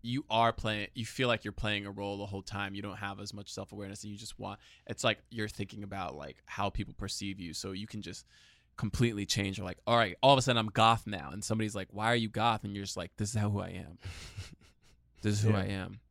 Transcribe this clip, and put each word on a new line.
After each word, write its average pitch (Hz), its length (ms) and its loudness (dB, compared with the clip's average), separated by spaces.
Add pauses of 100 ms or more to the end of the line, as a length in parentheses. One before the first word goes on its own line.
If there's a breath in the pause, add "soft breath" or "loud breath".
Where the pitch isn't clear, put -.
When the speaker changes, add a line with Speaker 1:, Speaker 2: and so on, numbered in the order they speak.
Speaker 1:
you 123 260 -2
are 117 240 6
playing, 107 440 -2
you 110 100 -4
feel 127 220 0
like 113 160 2
you're 104 80 -8
playing 104 340 0
a 101 60 -6
role 101 260 -4
the 101 80 -4
whole 98 160 -6
time. 98 320 -4
You 101 80 -6
don't 101 140 -6
have 101 240 -6
as 101 120 -10
much 104 200 -12
self-awareness, 101 500 -10
and 107 80 -10
you 101 80 -10
just 110 220 -14
want, 98 180 -8 (300 loud breath)
it's - 160 -6
like 113 140 4 (120)
you're 107 160 -4
thinking 104 380 -8
about, 95 320 -6
like, 71 300 -12
how 101 220 -2
people - 300 -4
perceive 98 400 -6
you. 82 160 -8
So 98 160 -6
you 98 160 -6
can 104 160 -8
just - 240 -12 (500 soft breath)
completely 107 480 2
change. 98 320 0
You're 98 120 -6
like, 90 180 -8
"All 117 100 6
right, 104 280 4
all 135 80 12
of 135 80 8
a - 20 0
sudden 117 160 4
I'm 110 120 2
goth 113 360 6
now." 80 260 -6
And 104 120 -8
somebody's 110 320 0
like, 95 160 -6
"Why 107 140 -2
are 120 100 6
you 113 120 2
goth?" 110 360 2
And 101 100 -4
you're 101 100 -4
just 95 120 -6
like, 82 220 -6
"This 104 180 0
is 107 40 2
who 104 200 2
I 90 80 -4
am. 92 340 -10
Speaker 2:
<laughs> - 1200 -16
Speaker 1:
This 107 120 2
is 104 100 2
who 107 60 6
Speaker 2:
Yeah. 104 100 6
Speaker 1:
I 95 60 -2
am." 95 340 -6 (100)